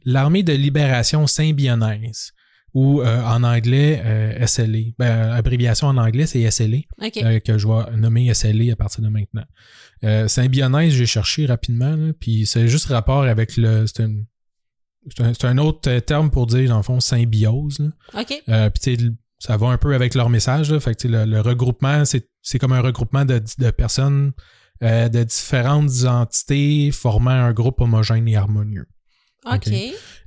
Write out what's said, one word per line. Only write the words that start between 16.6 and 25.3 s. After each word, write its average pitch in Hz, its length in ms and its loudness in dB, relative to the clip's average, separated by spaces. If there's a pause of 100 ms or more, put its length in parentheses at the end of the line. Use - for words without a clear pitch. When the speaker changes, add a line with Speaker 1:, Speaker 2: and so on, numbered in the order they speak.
Speaker 1:
dans 113 80 2
le 104 60 0
fond, 120 160 -2
symbiose, 117 800 0
là. 147 100 -2 (300)
Speaker 2:
Ok. 240 140 -6 (160)
Speaker 1:
Euh, 110 220 2
puis 123 260 -2
tu 117 80 0
sais, 117 60 0 (280)
ça 110 180 -4
va 110 100 0
un 123 100 0
peu 147 160 0
avec 123 220 0
leur 120 140 2
message, 131 420 0
là. 151 80 2
Fait 123 160 -2
que, - 60 -12
tu 127 60 -4
sais, 117 60 0
le, 110 120 0
le 110 160 0
regroupement, 127 640 0
c'est, 131 240 -2 (120)
c'est - 160 -6
comme 131 160 0
un 127 80 2
regroupement 127 440 0
de, 127 160 0 (180)
de 123 120 2
personnes, 139 600 0 (500)
euh, 117 260 2
de 117 140 2
différentes 131 840 0